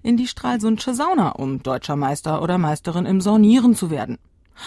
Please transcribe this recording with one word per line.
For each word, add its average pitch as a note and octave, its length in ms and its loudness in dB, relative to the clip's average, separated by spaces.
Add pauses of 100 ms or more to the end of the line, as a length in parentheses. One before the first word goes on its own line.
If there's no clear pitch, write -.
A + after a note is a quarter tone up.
in A#3 140 0
die B3 120 -2
Stralsundsche A3+ 640 -4
Sauna, C#4+ 360 0
um C3+ 320 -6
deutscher C3 340 -6
Meister D3 440 -4
oder E3+ 160 -2
Meisterin E3 500 -2
im F#3+ 140 0
Saunieren A3 540 6
zu F3 160 -4
werden. C3+ 280 -6 (480)